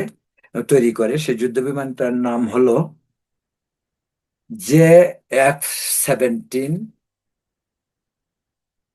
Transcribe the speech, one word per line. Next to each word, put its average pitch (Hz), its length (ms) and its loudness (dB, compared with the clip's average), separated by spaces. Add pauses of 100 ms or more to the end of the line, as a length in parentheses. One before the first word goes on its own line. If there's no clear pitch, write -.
(680)
তৈরি 120 240 4
করে, 113 240 -2
সেই 139 240 -4
যুদ্ধ 120 180 -4
বিমানটার 135 540 -6
নাম 123 360 -2
হলো 120 260 2 (1700)
জে 147 400 4 (580)
এফ 151 120 0 (440)
সেভেন্টিন 127 680 -4 (2250)